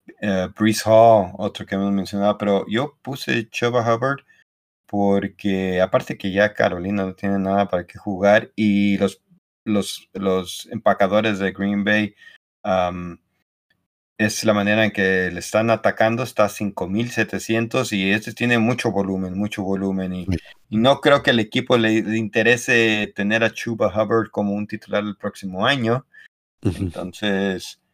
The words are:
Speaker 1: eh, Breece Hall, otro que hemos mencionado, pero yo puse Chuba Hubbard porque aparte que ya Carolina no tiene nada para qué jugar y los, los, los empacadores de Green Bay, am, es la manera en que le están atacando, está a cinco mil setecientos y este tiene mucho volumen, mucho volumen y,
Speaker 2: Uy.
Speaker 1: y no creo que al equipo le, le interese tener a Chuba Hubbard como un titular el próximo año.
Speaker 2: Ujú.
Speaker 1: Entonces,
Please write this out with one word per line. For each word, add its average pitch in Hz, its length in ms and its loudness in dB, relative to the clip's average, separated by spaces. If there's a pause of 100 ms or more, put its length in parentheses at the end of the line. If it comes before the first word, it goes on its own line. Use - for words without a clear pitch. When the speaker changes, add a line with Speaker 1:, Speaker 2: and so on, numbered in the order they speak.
(200)
Speaker 1:
eh, 95 300 -2 (100)
Breece 107 260 2
Hall, 110 520 8
otro 98 280 -6
que 98 100 -6
hemos 98 180 0
mencionado, 101 440 -2
pero 101 300 0
yo 127 340 -4
puse 117 480 -6
Chuba 120 320 0
Hubbard 120 440 -2 (600)
porque 95 960 0
aparte - 380 -2
que 98 120 -6
ya 104 220 2
Carolina 98 520 -2
no 92 100 -8
tiene 98 240 -2
nada 98 280 2
para 87 200 -4
qué - 100 -20
jugar 101 580 2
y 101 440 2
los, 98 220 -2 (440)
los, 104 480 -4
los 95 580 -4
empacadores 101 680 2
de 95 120 0
Green 101 320 -2
Bay, 104 320 0 (480)
am, 90 560 -2 (1000)
es 107 260 -2
la 107 80 4
manera 104 320 2
en 104 60 0
que 95 400 0
le 87 80 -8
están 110 320 0
atacando, 113 500 0
está 117 240 0
a 101 40 0
cinco 98 380 -6
mil 113 220 -2
setecientos 117 840 -2
y 98 200 0
este 110 220 -2
tiene 120 260 0
mucho 117 320 0
volumen, 95 440 -4
mucho 104 280 -4
volumen 95 500 -2
y, 90 160 -8
Speaker 2:
Uy. 90 80 0 (320)
Speaker 1:
y 104 80 -2
no 135 240 4
creo 143 220 4
que 143 80 2
al 120 80 4
equipo 123 380 0
le, 110 260 2
le 107 140 -2
interese 113 1000 2
tener 107 280 0
a 110 80 0
Chuba 110 360 -4
Hubbard 107 420 0
como 104 240 -2
un 104 140 -6
titular 104 360 -6
el 104 140 -8
próximo 98 480 -8
año. 123 400 0 (580)
Speaker 2:
Ujú. 98 200 -2
Speaker 1:
Entonces, 95 960 -4 (120)